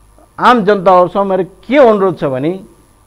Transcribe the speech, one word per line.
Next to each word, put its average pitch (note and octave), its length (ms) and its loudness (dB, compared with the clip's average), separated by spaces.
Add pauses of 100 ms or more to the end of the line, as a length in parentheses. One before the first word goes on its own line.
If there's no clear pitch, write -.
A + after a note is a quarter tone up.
(400)
आम A#3+ 260 2
जनताहरूसँग F#3+ 640 0
मेरो F#3+ 160 -2
के - 340 -6
अनुरोध G#3 420 2
छ - 40 -12
भने D3 360 -6 (480)